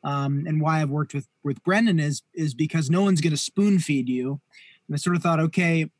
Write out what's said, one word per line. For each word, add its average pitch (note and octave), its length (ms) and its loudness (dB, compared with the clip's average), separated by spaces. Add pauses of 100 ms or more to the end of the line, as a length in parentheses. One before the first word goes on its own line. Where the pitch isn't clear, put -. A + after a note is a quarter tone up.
um, C#3+ 440 -2
and D#3 140 0
why D#3 200 2
I've C#3+ 100 -2
worked D3 240 -4
with, C#3 120 -6 (160)
with C#3 200 -6
Brendan G3 360 2
is, D3 220 -2 (140)
is D3+ 180 -2
because D#3 380 -2
no F3+ 100 4
one's F#3+ 200 2
gonna D#3 160 0
spoon G3+ 420 2
feed C#3 280 0
you. B2+ 320 -2 (480)
And D3+ 60 -6
I D3 40 -4
sort F3 180 0
of E3 80 -2
thought, E3 160 2
"Okay, D#3+ 500 2 (100)